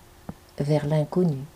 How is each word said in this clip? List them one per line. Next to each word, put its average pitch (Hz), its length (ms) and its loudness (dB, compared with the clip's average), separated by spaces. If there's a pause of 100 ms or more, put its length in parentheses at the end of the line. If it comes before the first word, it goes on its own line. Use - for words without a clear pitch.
(580)
vers 143 280 0
l'inconnu 151 520 0 (180)